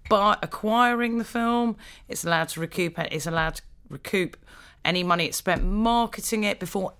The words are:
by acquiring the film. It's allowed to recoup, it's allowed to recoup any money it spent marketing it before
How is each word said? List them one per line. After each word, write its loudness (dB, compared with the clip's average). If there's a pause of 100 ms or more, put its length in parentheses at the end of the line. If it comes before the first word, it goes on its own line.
by 4
acquiring 2
the -2
film. 0 (320)
It's -8
allowed 2
to -8
recoup, -2
it's -4
allowed 0
to -10 (280)
recoup -2 (480)
any 0
money 2
it -6
spent 0
marketing 0
it -2
before -4